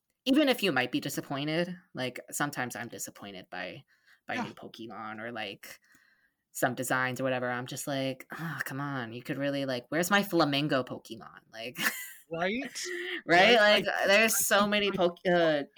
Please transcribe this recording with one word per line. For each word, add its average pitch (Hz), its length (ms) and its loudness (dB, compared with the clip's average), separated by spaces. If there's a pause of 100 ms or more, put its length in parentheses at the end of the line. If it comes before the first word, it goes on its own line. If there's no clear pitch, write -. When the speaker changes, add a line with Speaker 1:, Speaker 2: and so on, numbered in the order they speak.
(260)
Speaker 1:
even 269 240 6
if 214 140 2
you 185 100 2
might 127 180 0
be 143 100 0
disappointed, 160 760 -4 (180)
like, 127 240 -6 (120)
sometimes 139 440 -4
I'm 113 140 -10
disappointed 98 640 -14
by, 92 340 -10 (420)
by - 100 -6
Speaker 2:
Yeah. 247 40 -4
Speaker 1:
new 131 140 -8
Pokemon 110 640 -14
or, 117 100 -10
like, 107 480 -12 (720)
some 127 220 -2
designs 127 460 -2
or - 20 -2
whatever, 127 260 -2
I'm 123 180 -4
just - 200 -10
like, 135 400 -4 (100)
"Oh, 156 280 -6
come 139 160 -8
on, 131 320 -6
you 123 100 -12
could - 140 -6
really, 143 280 -2
like, 123 240 -4
where's 180 220 0
my 202 120 4
flamingo 147 600 2
Pokemon?" 95 560 -14 (140)
Like 117 240 -12
<laughs> 147 140 -2 (380)
Speaker 2:
Right? 196 420 -2 (540)
Speaker 1:
Right? 202 320 8
Speaker 2:
Right? - 20 6
Speaker 1:
Like, 208 260 6
Speaker 2:
Like, - 60 -2 (160)
Speaker 1:
there's 220 320 6
Speaker 2:
I - 80 0
Speaker 1:
so 208 180 6
Speaker 2:
think - 20 0
Speaker 1:
many 202 240 2
Speaker 2:
I - 20 -4
Speaker 1:
poke-, 175 340 2
uh, 165 360 4 (140)